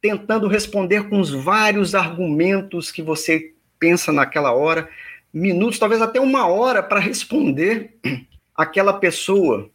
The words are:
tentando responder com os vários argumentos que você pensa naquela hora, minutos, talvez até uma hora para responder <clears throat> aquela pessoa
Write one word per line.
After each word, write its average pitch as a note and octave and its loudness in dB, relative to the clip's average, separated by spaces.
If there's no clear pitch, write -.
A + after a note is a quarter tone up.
tentando G#3 -2
responder G3+ -2
com G3+ 0
os D#3+ 0
vários G3 0
argumentos F3 -2
que - -12
você D#3+ -2
pensa E3+ 2
naquela C#3+ 0
hora, D#3+ 0
minutos, F#3+ 0
talvez A3 2
até A3+ 0
uma C4+ 2
hora G#3 2
para G3+ 0
responder F#3 -2
<clears throat> B2+ -6
aquela G3 2
pessoa F3 0